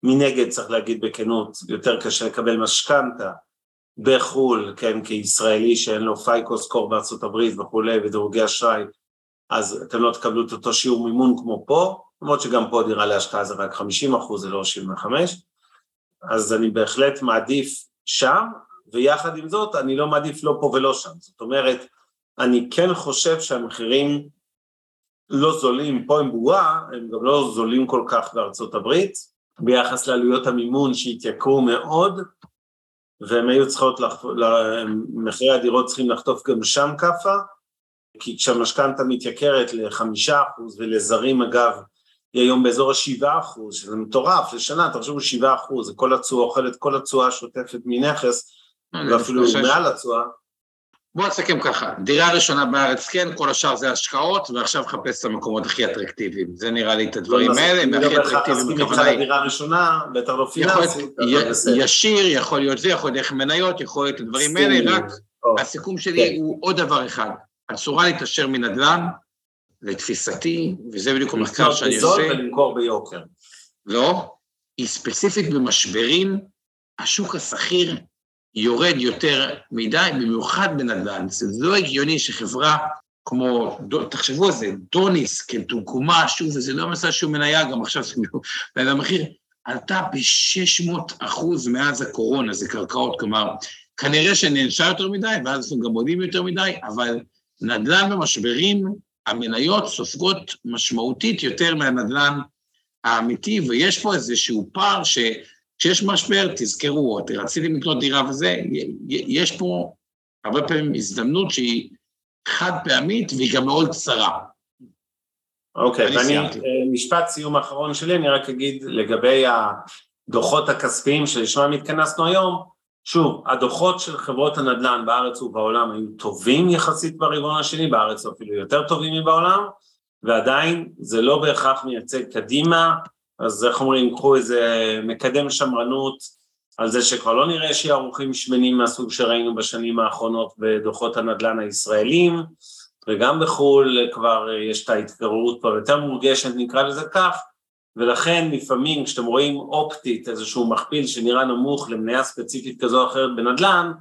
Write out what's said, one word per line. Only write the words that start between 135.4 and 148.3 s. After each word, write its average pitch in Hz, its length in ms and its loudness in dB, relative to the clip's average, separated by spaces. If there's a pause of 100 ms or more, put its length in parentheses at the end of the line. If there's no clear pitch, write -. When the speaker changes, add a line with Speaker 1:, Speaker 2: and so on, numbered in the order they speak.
Speaker 1:
שמרנות 135 680 -2 (600)
על 113 120 -2
זה 120 120 2
שכבר 117 320 0
לא 135 140 4
נראה 156 260 -2
שערוכים 135 600 0
שמנים 127 440 2
מהסוג 117 340 0
שראינו 117 440 0
בשנים 117 440 -2
האחרונות 113 580 -2
בדוחות 110 600 -2
הנדל"ן 110 420 -2
הישראלים, 113 800 2 (720)
וגם 120 300 2
בחו"ל 139 580 4 (160)
כבר 113 340 0 (220)
יש 107 140 -4
את - 60 -14
ההתקררות 113 720 0
כבר 110 160 0
יותר 107 240 2
מורגשת, 135 560 0
נקרא 123 280 0
לזה 143 200 -4 (100)
כך, 185 240 2 (580)
ולכן 160 560 2